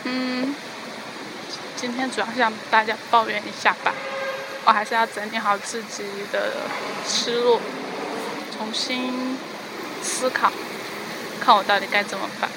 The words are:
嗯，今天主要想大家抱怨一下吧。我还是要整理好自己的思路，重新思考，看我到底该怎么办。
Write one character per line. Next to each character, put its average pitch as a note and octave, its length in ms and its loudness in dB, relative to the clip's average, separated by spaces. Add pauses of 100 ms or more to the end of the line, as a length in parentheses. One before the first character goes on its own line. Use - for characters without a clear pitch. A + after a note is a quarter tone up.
嗯， B3+ 520 0 (1200)
今 B3 180 -4
天 C4 160 -2
主 B3 120 -4
要 G3 140 0
想 A#3 160 4 (200)
大 A3 120 6
家 G#3+ 140 0 (140)
抱 A3+ 160 6
怨 G#3 140 -2
一 G#3 100 -8
下 G3 220 4 (100)
吧。 - 100 4 (720)
我 A3+ 60 8
还 G#3 120 6
是 A3 120 -2
要 A3+ 100 4
整 G#3+ 260 -6
理 A3+ 60 -2
好 G3+ 200 2
自 A3 260 -6
己 G#3 200 -8 (280)
的 G#3 220 0 (520)
思 - 260 0
路， A#3+ 300 6 (960)
重 A3 160 -4
新 B3+ 640 -2 (680)
思 - 260 0
考， - 220 4 (920)
看 A#3+ 120 12
我 G3 80 6
到 G3+ 160 6
底 F#3+ 120 -4
该 G#3 120 4
怎 G3+ 140 -4
么 G3 100 -2 (120)
办。 - 180 2